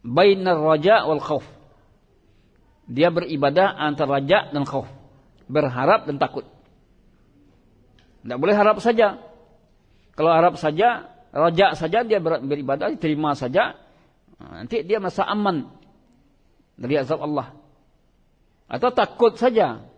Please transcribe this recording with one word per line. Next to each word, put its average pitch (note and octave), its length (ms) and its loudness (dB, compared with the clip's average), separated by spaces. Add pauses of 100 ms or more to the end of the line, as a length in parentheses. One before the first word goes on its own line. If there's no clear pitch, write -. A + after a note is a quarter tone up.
Bainar F3+ 560 2
raja D#3+ 480 4
wal D3+ 80 0
khauf. C#3 240 -4 (1400)
Dia D3 240 2
beribadah D#3+ 640 0
antara C#3+ 480 -2
raja F3+ 320 0
dan C#3+ 80 -2
khauf. C3+ 240 -6 (640)
Berharap C#3+ 560 0
dan C#3+ 160 -6
takut. C3+ 240 -6 (1800)
Tidak B2 160 -10
boleh F#3 160 2
harap G#3 240 4
saja. A3 400 2 (960)
Kalau D#3+ 160 2
harap E3 240 4
saja, E3 560 -2 (240)
raja E3 400 2
saja F3+ 320 -2
dia G#3 160 0
ber-, D3+ 240 -2
beribadah, C#3+ 480 -4
diterima D3+ 400 -2
saja, C#3 400 -2 (640)
nanti A#2+ 480 -10
dia G#3 160 -2
merasa F#3 240 -4
aman G3 400 -2 (1120)
dari B2 160 -4
azab C#3+ 320 -4
Allah. C#3+ 320 -8 (1120)
Atau B3 240 -2
takut A3+ 400 2
saja G#3 480 0 (160)